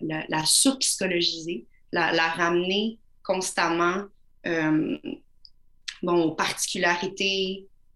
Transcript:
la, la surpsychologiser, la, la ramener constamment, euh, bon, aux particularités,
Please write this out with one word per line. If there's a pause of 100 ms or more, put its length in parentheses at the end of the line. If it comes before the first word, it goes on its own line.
la,
la
surpsychologiser, (260)
la,
la
ramener (240)
constamment, (420)
euh, (1040)
bon,
aux
particularités, (300)